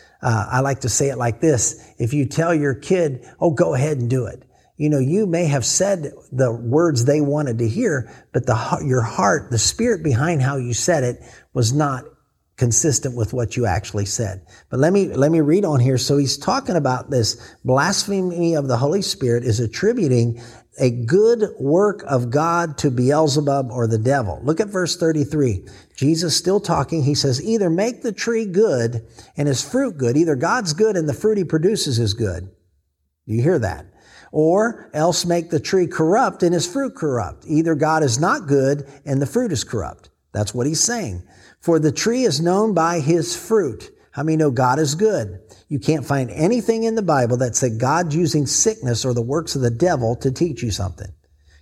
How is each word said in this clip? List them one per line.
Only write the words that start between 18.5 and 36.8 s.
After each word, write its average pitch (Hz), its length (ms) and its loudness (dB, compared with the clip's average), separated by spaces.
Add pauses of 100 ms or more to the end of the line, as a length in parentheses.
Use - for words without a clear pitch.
of 143 120 -2
the 120 120 0
Holy 156 240 0
Spirit 120 420 -2
is 117 160 0
attributing 123 800 0 (380)
a 131 120 4 (140)
good 214 460 4 (100)
work 185 480 2
of 123 220 0
God 165 480 0
to 147 120 2
Beelzebub 139 800 2
or 120 160 0
the 113 120 2
devil. 110 440 0
Look 151 180 0
at 208 80 -4
verse 185 280 -2
thirty-three. 147 680 0 (300)
Jesus 160 380 0
still 190 240 0
talking. 165 440 -2
He 143 120 2
says, 135 280 0
"Either 208 260 0
make 196 320 -2
the 240 100 -4
tree 226 360 -4
good 135 600 0 (300)
and 147 120 0
his 131 140 0
fruit 240 360 -2
good." 123 180 0
Either 160 180 4
God's 175 380 0
good 208 240 2
and 160 100 0
the 143 60 0
fruit 214 240 0
he 190 80 0
produces 156 540 0
is 107 160 0
good. 95 340 -4 (800)
Do 104 80 -4
you 117 80 0
hear 165 160 2
that? 87 260 -4 (480)
"Or 190 600 0
else 165 320 0
make 170 240 0
the 156 100 0
tree 180 280 0
corrupt 180 540 0
and 175 120 4
his 170 120 0
fruit 269 280 -4